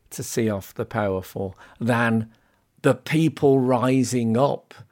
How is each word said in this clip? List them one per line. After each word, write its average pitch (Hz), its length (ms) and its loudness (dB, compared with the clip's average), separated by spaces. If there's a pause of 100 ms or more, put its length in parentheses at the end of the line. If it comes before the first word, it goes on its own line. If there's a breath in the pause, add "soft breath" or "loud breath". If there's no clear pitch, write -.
(100)
to - 140 -12
see 113 260 -2
off 101 240 -8
the 117 100 -6
powerful 95 720 -4 (240 loud breath)
than 220 500 0 (520 soft breath)
the 131 120 4
people 147 680 2
rising 127 760 0
up. - 380 -2 (160)